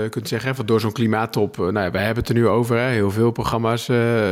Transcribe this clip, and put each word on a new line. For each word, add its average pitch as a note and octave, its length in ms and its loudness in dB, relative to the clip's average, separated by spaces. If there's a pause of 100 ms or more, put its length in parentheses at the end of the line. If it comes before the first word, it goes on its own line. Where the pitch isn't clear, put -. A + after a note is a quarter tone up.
eh, A2 60 -4
kunt A2 180 -8
zeggen, A#2+ 220 -4
hè, C3 60 -4
van A#2+ 100 -6
door A2+ 140 2
zo'n G#2+ 120 -2
klimaattop, A2 680 -2
eh, G2 40 0
nou G2 220 0
ja, F2 60 -2
wij F#2+ 120 -2
hebben A2+ 200 -2
het - 100 -4
er A#2 60 2
nu A#2 80 4
over, A#2 300 2
hè, B2 120 0
heel G#2 220 2
veel A2+ 200 2
programma's, A#2 580 -2
eh, B2+ 60 2 (360)